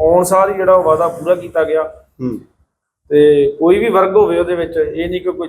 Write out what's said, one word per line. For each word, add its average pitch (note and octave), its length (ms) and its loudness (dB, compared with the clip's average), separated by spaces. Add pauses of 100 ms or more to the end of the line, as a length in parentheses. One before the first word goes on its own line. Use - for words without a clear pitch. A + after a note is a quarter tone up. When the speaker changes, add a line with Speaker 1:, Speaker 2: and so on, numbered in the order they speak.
Speaker 1:
ਆਉਣ F3 220 2
ਸਾਰ F#3+ 260 0
ਹੀ G3+ 40 -4
ਜਿਹੜਾ F#3 200 2
ਉਹ F3+ 100 4
ਵਾਅਦਾ D#3+ 240 0
ਪੂਰਾ E3+ 280 -2
ਕੀਤਾ E3+ 280 -4
ਗਿਆ। D#3 200 -2 (380)
Speaker 2:
ਹੂੰ। A#2+ 180 -6 (720)
Speaker 1:
ਤੇ D3 500 4
ਕੋਈ F3 200 2
ਵੀ A3+ 100 0
ਵਰਗ F#3+ 260 0
ਹੋਵੇ F3 240 2
ਉਹਦੇ F3 160 -2
ਵਿੱਚ, E3 220 -6
ਇਹ D#3 320 -4
ਨਹੀਂ F3+ 120 -6
ਕਿ F3+ 100 -4
ਕੋਈ F3 160 -8